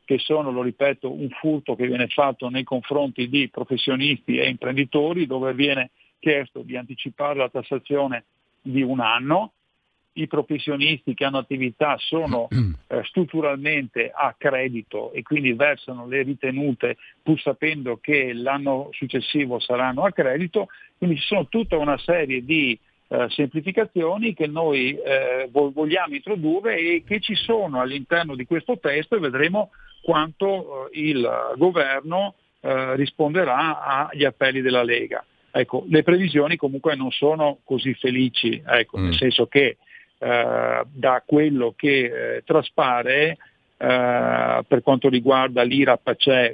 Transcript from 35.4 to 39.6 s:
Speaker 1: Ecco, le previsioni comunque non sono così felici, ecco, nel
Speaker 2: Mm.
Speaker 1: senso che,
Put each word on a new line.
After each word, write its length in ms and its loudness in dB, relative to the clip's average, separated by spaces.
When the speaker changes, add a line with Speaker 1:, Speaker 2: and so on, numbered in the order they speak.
Speaker 1:
Ecco, 380 -2
le 140 6
previsioni 540 2
comunque 380 -2
non 160 -4
sono 540 2
così 300 -2
felici, 720 0
ecco, 340 0
nel 100 0
Speaker 2:
Mm. 40 2
Speaker 1:
senso 340 2
che, 320 2